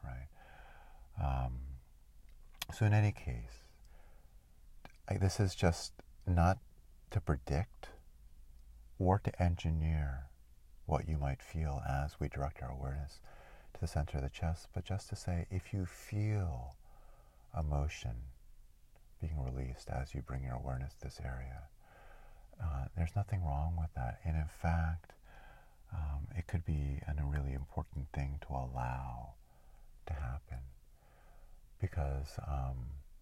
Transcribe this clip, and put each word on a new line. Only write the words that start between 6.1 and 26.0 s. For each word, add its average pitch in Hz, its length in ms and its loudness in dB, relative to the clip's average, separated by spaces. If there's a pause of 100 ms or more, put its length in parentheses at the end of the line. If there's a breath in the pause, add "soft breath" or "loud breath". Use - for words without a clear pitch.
not 87 340 8 (500)
to - 100 2
predict - 720 0 (1080)
or 95 220 8
to - 220 0
engineer 78 880 4 (560)
what 76 220 2
you 78 100 2
might 69 240 2
feel 76 460 0
as 69 320 0
we 73 100 2
direct 69 320 -2
our 62 100 -4
awareness 67 480 -4 (540 loud breath)
to - 80 -8
the 82 60 0
center 76 300 0
of 67 60 2
the 67 60 0
chest, - 440 -2
but 92 120 -4
just - 240 -2
to - 60 -2
say, 85 340 0
if - 240 -2
you 98 120 2
feel 90 920 0 (840 loud breath)
emotion 73 580 2 (1040)
being 78 200 0
released 64 500 -2
as 67 240 -2
you 62 80 -2
bring 65 220 -4
your 64 120 -2
awareness 64 400 -2
to - 100 -10
this 62 180 -6
area, 64 400 -4 (1000 loud breath)
uh, 67 220 2 (100)
there's 85 200 2
nothing 98 280 2
wrong 78 340 2
with 80 180 0
that. 60 280 -2
And 80 120 2
in 78 120 2
fact, 82 640 2 (800 loud breath)
um, 71 340 -2 (100)